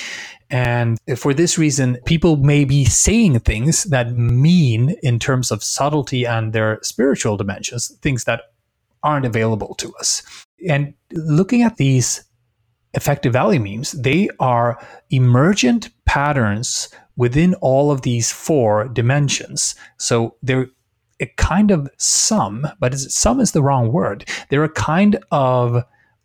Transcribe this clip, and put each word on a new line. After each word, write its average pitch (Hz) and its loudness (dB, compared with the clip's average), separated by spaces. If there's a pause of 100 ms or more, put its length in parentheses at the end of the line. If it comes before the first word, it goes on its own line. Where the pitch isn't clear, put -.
(520)
And 120 0 (180)
for 143 0
this 165 0
reason, 135 0
people 160 2
may 143 4
be 135 2
saying 180 4
things 127 -2
that 123 -2
mean, 127 4
in 120 0
terms 127 -2
of 107 -4
subtlety 135 -2
and 113 -2
their 110 0
spiritual 220 -2
dimensions, 98 -8 (140)
things 131 -4
that 117 -4 (600)
aren't 147 -2
available 110 -2
to - -12
us. - -6 (480)
And 143 -2 (180)
looking 170 0
at 226 -2
these 131 0 (720)
effective 143 -2
value 160 2
memes, 107 -6
they 151 0 (100)
are 120 0 (300)
emergent 160 2 (160)
patterns 123 -2 (260)
within 147 2
all 139 2
of 135 -2
these 120 -2
four 110 0
dimensions. 135 -2 (240)
So 117 -2
they're 131 0 (520)
a 127 -6 (120)
kind 208 2
of 143 0
sum, 135 -2 (120)
but 127 -2
is, 139 -8
sum 247 0
is 226 0
the 151 2
wrong 127 2
word. 190 -4 (200)
They're 143 2
a 156 0
kind 180 2 (140)
of 123 2 (420)